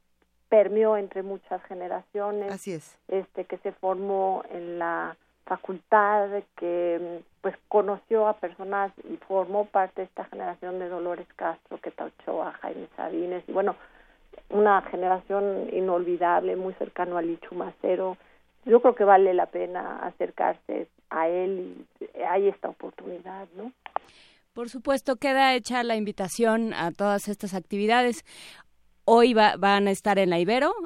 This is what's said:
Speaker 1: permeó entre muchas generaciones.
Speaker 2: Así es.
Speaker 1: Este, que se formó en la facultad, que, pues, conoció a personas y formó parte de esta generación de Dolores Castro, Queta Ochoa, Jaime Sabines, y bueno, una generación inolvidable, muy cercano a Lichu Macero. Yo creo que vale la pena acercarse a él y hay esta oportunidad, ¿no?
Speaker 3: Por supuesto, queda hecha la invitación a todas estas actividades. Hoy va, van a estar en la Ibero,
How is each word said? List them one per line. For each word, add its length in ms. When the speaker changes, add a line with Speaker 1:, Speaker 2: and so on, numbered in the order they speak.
Speaker 1:
permeó 480
entre 260
muchas 420
generaciones. 880
Speaker 2:
Así 200
es. 260
Speaker 1:
Este, 360
que 140
se 140
formó 800
en 280
la 380
facultad, 840
que, 640
pues, 140
conoció 600
a 100
personas 540
y 60
formó 380
parte 360
de 40
esta 180
generación 540
de 100
Dolores 460
Castro, 460
Queta 240
Ochoa, 480
Jaime 240
Sabines, 520
y 40
bueno, 220
una 320
generación 880
inolvidable, 840
muy 180
cercano 440
a 40
Lichu 340
Macero. 600
Yo 160
creo 140
que 100
vale 300
la 120
pena 580
acercarse 840
a 180
él 560
y 220
hay 260
esta 200
oportunidad, 880
¿no? 160
Speaker 3:
Por 140
supuesto, 480
queda 380
hecha 280
la 140
invitación 760
a 200
todas 340
estas 280
actividades. 720
Hoy 300
va, 240
van 300
a 20
estar 300
en 100
la 80
Ibero, 340